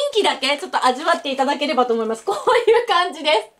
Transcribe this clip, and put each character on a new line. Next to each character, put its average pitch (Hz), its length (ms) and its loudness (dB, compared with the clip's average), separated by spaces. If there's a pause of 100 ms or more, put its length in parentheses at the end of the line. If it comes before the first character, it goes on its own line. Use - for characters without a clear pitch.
(140)
気 415 100 2
だ - 140 0
け 277 200 -2
ち 285 80 -10
ょ - 20 -8
っ 254 40 -18
と - 140 0
味 254 180 0
わ 330 140 2
っ - 40 -14
て 277 100 -4
い 262 40 -4
た 262 100 0
だ 285 120 0
け 285 100 -4
れ 311 60 -2
ば 247 120 2
と 233 80 0
思 226 100 -2
い - 20 -4
ま 220 100 -4
す。 - 80 -12
こ - 100 -2
う 466 360 2
い 453 140 4
う - 40 -12
感 359 260 0
じ 320 100 -12
で 302 80 0
す。 427 180 0 (100)